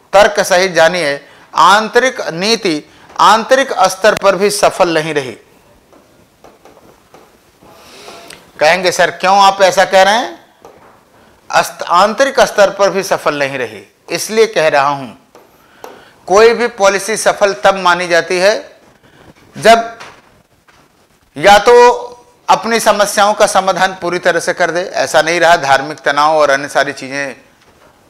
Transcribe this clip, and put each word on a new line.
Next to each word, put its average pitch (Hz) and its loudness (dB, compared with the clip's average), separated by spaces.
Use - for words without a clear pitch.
तर्क 208 4
सहित 185 0
जानिए, 160 -2
आंतरिक 214 2
नीति 165 -4
आंतरिक 226 2
स्तर 190 0
पर 190 0
भी 196 -2
सफल 180 0
नहीं 160 -4
रही। 127 -6
कहेंगे, 175 0
"सर, 165 0
क्यों 185 0
आप 196 2
ऐसा 185 2
कह 190 2
रहे 196 2
हैं?" 320 -6
अस्त-, - -4
आंतरिक 214 0
स्तर 196 2
पर 196 0
भी 180 -4
सफल 151 -4
नहीं 139 -4
रही। 107 -12
इसलिए 214 -2
कह 165 -2
रहा 143 0
हूं, 135 -10
कोई 220 4
भी 226 -2
पॉलिसी 196 -2
सफल 196 -2
तब 196 0
मानी 180 -2
जाती 170 -2
है 196 -4
जब 226 2
या 196 6
तो 240 4
अपनी 220 0
समस्याओं 208 0
का 208 0
समाधान 185 -2
पूरी 175 -6
तरह 170 0
से 165 -4
कर 170 -2
दे, 170 -4
ऐसा 156 -2
नहीं 165 -2
रहा, 165 4
धार्मिक 139 -2
तनाव 151 0
और 147 2
अन्य 139 -2
सारी 139 -4
चीजें 135 -10